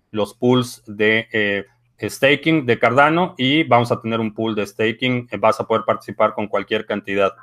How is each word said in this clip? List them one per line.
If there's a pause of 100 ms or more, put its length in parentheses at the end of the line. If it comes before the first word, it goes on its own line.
(100)
los
pools
de,
eh, (340)
staking
de
Cardano
y
vamos
a
tener
un
pool
de
staking,
eh,
vas
a
poder
participar
con
cualquier
cantidad. (100)